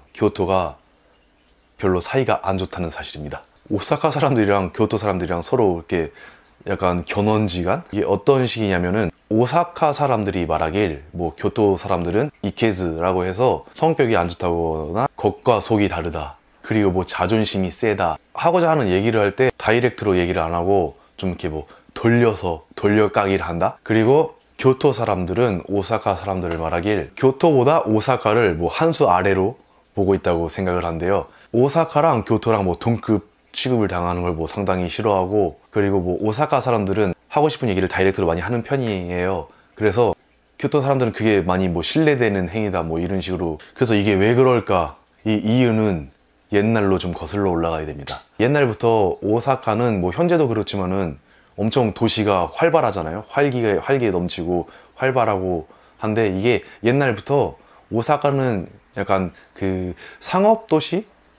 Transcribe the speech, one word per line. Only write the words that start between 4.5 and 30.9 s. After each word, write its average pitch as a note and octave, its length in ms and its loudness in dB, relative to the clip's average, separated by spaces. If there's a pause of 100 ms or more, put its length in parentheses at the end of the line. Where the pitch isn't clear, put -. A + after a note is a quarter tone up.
교토 A2 240 0
사람들이랑 F2+ 460 -2
서로 G#2 320 2
이렇게 E2 360 -4 (540)
약간 F2+ 400 -2
견원지간? G#2 880 0
이게 G2+ 160 -2
어떤 B2+ 400 2
식이냐면은 F#2+ 640 0 (180)
오사카 D3 640 0
사람들이 G#2 540 0
말하길 D#2+ 640 -2
뭐 E2+ 260 -6
교토 G2+ 400 0
사람들은 F#2+ 540 -2 (100)
이케즈라고 F#2 840 -2
해서 F#2+ 420 0 (100)
성격이 C#3+ 420 2
안 E2+ 100 2
좋다거나 E2+ 880 -4
겉과 A2 440 0
속이 G#2 300 2
다르다, D#2+ 480 -6 (260)
그리고 G#2+ 260 2
뭐 F2+ 160 0
자존심이 G2 640 -2
세다 G2 480 -2 (160)
하고자 E3+ 380 2
하는 C#3+ 160 0
얘기를 G#2 340 2
할 G2+ 140 0
때 C3 220 2
다이렉트로 A2 600 0
얘기를 F2 240 0
안 E2 140 -2
하고 F2 400 0 (220)
좀 F#2+ 120 -4
이렇게 F2 200 -6
뭐 D2+ 180 -8 (260)
돌려서 A2+ 680 2 (120)
돌려까기를 G2+ 720 2
한다? E2+ 380 -2
그리고 B2+ 520 2 (220)
교토 C3 360 2
사람들은 G2+ 720 0
오사카 G2+ 480 -2
사람들을 F2+ 420 -4
말하길 E2+ 600 -2
교토보다 C3+ 640 4
오사카를 A2 760 2
뭐 E2 140 -2
한 E3 240 0
수 C3+ 160 4
아래로 F#2+ 480 2 (380)
보고 G2 200 2
있다고 E2+ 320 0
생각을 F2+ 380 -2
한대요. E2+ 400 -2 (260)